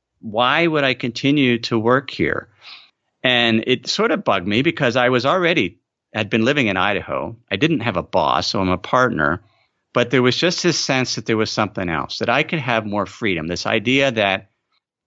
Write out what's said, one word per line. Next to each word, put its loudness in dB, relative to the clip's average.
Why 0
would 0
I 2
continue 0
to -2
work 2
here?" -4
And 2
it 0
sort 0
of -2
bugged 0
me 2
because 0
I 4
was 2
already, 0
had -4
been 2
living 2
in 0
Idaho. -2
I -2
didn't 2
have -2
a -2
boss, 0
so -2
I'm 2
a 0
partner. 0
But 2
there 2
was 2
just -2
this 0
sense -2
that -10
there 0
was 0
something -2
else, -4
that -2
I 2
could -4
have -2
more -2
freedom, -4
this -4
idea 0
that 0